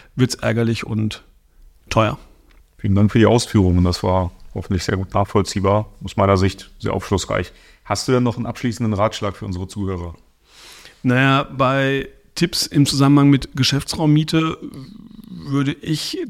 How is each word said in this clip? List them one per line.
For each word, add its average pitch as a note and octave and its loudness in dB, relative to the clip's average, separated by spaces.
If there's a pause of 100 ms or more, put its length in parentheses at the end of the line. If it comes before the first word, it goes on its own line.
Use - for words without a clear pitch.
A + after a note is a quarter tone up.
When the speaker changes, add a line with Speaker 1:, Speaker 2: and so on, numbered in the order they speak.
(140)
Speaker 1:
wird's B2+ 0
ärgerlich A2+ -2
und G#2+ -4 (680)
teuer. A2 0 (580)
Speaker 2:
Vielen G2 0
Dank G2+ 4
für A#2+ 4
die G#2 8
Ausführungen. F#2+ 4
Das F2 0
war F#2 0 (220)
hoffentlich G2 -4
sehr F#2+ -2
gut F#2 -6
nachvollziehbar, G2+ 0 (140)
aus - -8
meiner G2 4
Sicht F#2+ -2
sehr G2+ -6
aufschlussreich. G2 -4 (340)
Hast - -4
du C3+ 0
denn B2 4
noch A#2+ -2
einen A#2+ -6
abschließenden A2+ -4
Ratschlag G#2 -2
für G#2+ -14
unsere F#2 -6
Zuhörer? F#2+ -8 (880)
Speaker 1:
Naja, C3+ 2
bei C3+ -2 (240)
Tipps - -2
im C#3+ 2
Zusammenhang C#3+ 6
mit - 0
Geschäftsraummiete D#3 0 (680)
würde C#3+ -2
ich - -6 (120)